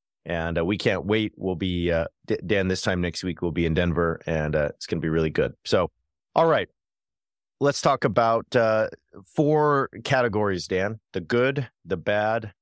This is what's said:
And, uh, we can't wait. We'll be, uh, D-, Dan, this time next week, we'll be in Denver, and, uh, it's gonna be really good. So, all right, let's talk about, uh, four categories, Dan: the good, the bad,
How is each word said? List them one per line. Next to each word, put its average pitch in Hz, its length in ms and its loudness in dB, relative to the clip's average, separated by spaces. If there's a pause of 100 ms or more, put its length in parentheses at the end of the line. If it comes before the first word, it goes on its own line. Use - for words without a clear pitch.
(260)
And, 82 320 -2
uh, 82 80 0
we 98 120 0
can't 95 280 0
wait. 107 320 -2
We'll 92 180 -4
be, 87 360 -2
uh, 82 140 0 (220)
D-, 107 180 -2
Dan, 98 220 0
this 92 140 -2
time 92 200 0
next 87 220 -4
week, 87 180 -6
we'll 87 100 -2
be 85 140 0
in 80 80 0
Denver, 85 520 0
and, 76 300 -2
uh, 76 200 0
it's - 100 -16
gonna 82 160 -4
be 80 80 -2
really 80 200 0
good. 71 240 -2 (120)
So, 92 260 0 (440)
all 165 120 4
right, 120 200 0 (920)
let's 139 220 2
talk 135 220 2
about, 113 520 2
uh, 110 340 4 (360)
four 147 640 2 (140)
categories, 107 640 0
Dan: 98 320 -2 (140)
the 95 80 -4
good, 123 480 0 (160)
the 90 120 -4
bad, 107 640 -2